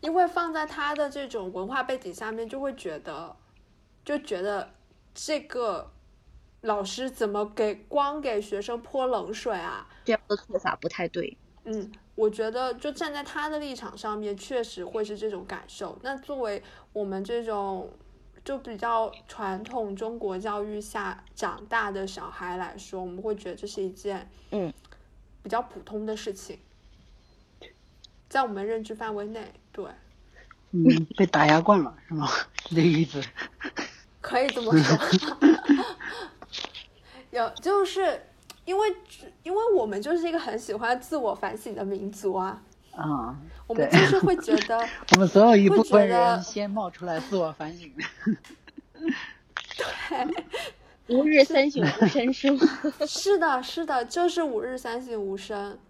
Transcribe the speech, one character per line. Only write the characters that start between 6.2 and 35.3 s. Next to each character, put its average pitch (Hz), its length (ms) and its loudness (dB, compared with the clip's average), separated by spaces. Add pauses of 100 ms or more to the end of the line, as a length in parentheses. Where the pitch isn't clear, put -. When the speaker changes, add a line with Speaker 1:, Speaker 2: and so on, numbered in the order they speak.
Speaker 1:
老 208 200 0
师 254 280 -6
怎 226 180 -2
么 208 160 -2 (100)
给， 214 200 0
光 285 480 -2
给 226 180 0
学 208 220 -6
生 240 180 -6
泼 262 260 -2
冷 214 280 -2
水 220 200 -4
啊？ 170 320 -6 (200)
Speaker 2:
这 233 60 2
样 220 160 2
的 208 60 0
做 202 240 -6
法 - 220 -2
不 - 80 -4
太 175 200 -4
对。 - 280 -6 (280)
Speaker 1:
嗯， 214 280 -8 (220)
我 214 160 2
觉 220 200 -4
得 247 240 -2
就 294 160 -6
站 294 220 -6
在 294 100 -8
他 302 280 -6
的 302 80 -4
立 277 180 -8
场 - 220 -14
上 214 180 -6
面， 208 180 -6
确 233 300 -4
实 185 180 -12
会 214 220 -4
是 208 140 -8
这 214 120 -4
种 185 160 -10
感 190 220 -12
受。 - 340 -12
那 269 140 -6
作 269 220 -10
为 214 240 -4 (320)
我 208 100 -4
们 190 180 -6
这 233 220 -4
种 196 460 -6 (540)
就 269 120 -6
比 233 220 -12
较 226 340 0 (140)
传 196 360 -6
统 220 320 -6
中 226 240 -8
国 190 200 -4
教 208 260 -4
育 214 160 -8
下 202 420 -8 (120)
长 208 320 -6
大 208 240 -2
的 196 160 -6
小 - 240 -12
孩 180 260 -8
来 180 220 -8
说， 190 240 -10
我 180 40 -8
们 180 140 -10
会 214 160 -4
觉 190 140 -12
得 170 40 -8
这 - 120 -12
是 208 160 -8
一 185 80 -4
件 196 360 -8 (240)
Speaker 2:
嗯。 180 220 -4 (680)
Speaker 1:
比 196 80 -12
较 226 120 -2
普 202 180 -14
通 214 260 -8
的 214 100 -6
事 214 160 -8
情。 - 260 -14 (1700)
在 269 120 2
我 247 60 2
们 196 180 -4
认 226 180 -4
知 220 100 -10
范 220 200 -8
围 208 120 -6
内， 220 140 -10 (320)
对。 196 120 -10 (880)
Speaker 3:
嗯， 160 340 6 (100)
被 196 100 6
打 151 200 4
压 156 140 8
惯 190 220 6
了， 131 120 -4 (140)
是 165 60 -8
吗？ 147 120 -2 (220)
<laughs> - 220 -12
这 165 60 0
个 165 60 6
意 160 220 6
思。 143 180 -4 (960)
Speaker 1:
可 - 220 0
以 277 60 2
这 254 140 -4
么 214 160 4
说。 147 200 6 (1120)